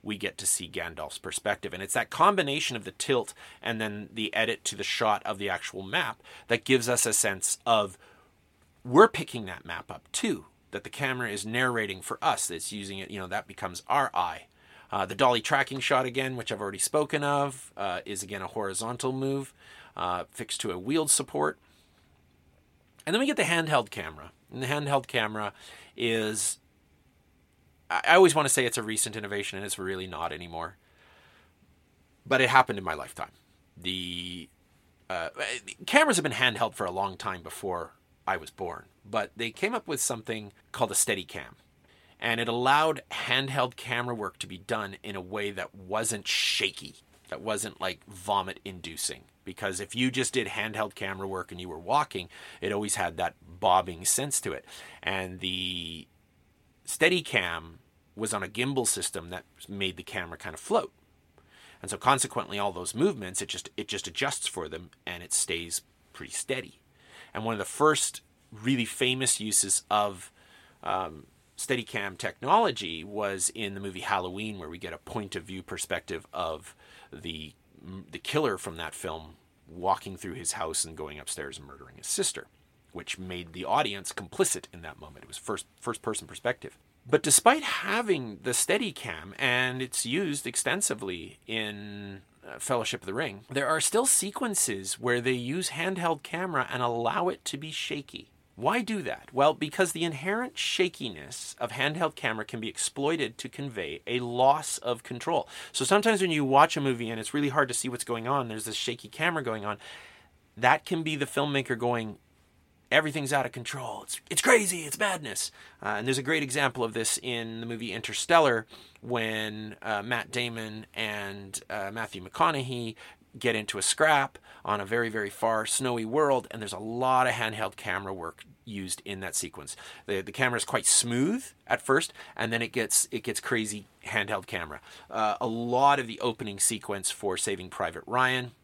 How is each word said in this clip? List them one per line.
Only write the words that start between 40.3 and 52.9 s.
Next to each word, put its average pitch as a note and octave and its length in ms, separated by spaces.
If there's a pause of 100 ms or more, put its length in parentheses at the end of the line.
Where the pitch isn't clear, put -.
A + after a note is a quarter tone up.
called A2+ 180
a G2 40
Steadicam. F2 600 (640)
And A2+ 220
it A#2 80
allowed C#3 600
handheld C3 680
camera B2 380
work G2+ 240
to - 80
be F#2 100
done G2 460
in G2+ 140
a F#2+ 40
way G2+ 300
that F#2+ 240
wasn't G#2 520
shaky, - 680 (320)
that - 140
wasn't, G#2 360
like, F#2 280
vomit-inducing. F#2 1160 (200)
Because F#2+ 360
if G2+ 140
you B2 160
just B2 220
did A#2 140
handheld G#2+ 480
camera G2 340
work F#2 240
and F2 80
you F2+ 80
were D#2 100
walking, G2 520 (320)
it G#2 100
always G#2 220